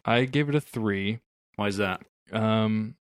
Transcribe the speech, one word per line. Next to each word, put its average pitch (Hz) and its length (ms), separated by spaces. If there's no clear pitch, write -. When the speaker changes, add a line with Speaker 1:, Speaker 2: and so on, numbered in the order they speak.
Speaker 1:
I 120 220
gave 143 240
it 143 60
a 151 60
three. 104 580
Speaker 2:
Why 104 100
is 101 100
that? 98 240
Speaker 1:
Um, 110 600